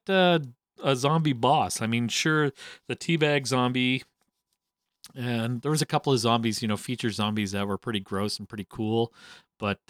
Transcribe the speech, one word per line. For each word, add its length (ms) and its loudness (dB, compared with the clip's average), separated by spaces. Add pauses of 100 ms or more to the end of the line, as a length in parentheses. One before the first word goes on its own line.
uh, 300 4 (440)
a 140 2
zombie 340 2
boss. 500 2
I 60 -2
mean, 220 0
sure, 420 0 (380)
the 80 -6
teabag 500 0
zombie, 560 2 (1120)
and 460 -4
there 100 -2
was 100 0
a 40 0
couple 260 -2
of 80 4
zombies, 420 2
you 60 -2
know, 100 0
feature 340 -4
zombies 420 0
that 140 -2
were 100 -2
pretty 240 -4
gross 380 -4
and 100 -14
pretty 200 -10
cool. 440 -2 (440)
But, 220 -2 (100)